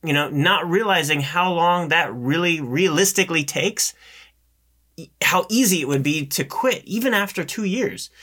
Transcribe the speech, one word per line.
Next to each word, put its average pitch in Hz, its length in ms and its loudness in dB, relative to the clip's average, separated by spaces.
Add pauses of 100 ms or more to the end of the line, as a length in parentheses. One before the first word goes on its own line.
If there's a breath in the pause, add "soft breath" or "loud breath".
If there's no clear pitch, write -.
you 160 120 -2
know, 147 160 0
not 160 400 2
realizing 170 500 2
how 175 320 0
long 175 360 2
that 151 260 0
really 156 460 0
realistically 165 840 0
takes, - 480 -4 (1040 loud breath)
e-, 160 140 -18 (120)
how 180 280 2
easy 208 320 2
it 127 60 -4
would 139 160 2
be 147 220 0
to 139 180 -4
quit, - 420 -2
even 226 260 -2
after 196 320 -2
two 208 200 -8
years. 202 440 -4 (140 loud breath)